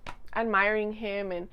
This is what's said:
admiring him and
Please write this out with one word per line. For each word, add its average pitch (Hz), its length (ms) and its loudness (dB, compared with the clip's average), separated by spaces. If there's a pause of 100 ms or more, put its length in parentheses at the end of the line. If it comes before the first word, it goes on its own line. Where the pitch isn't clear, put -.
(340)
admiring 214 580 4
him 202 400 -4
and 175 200 -4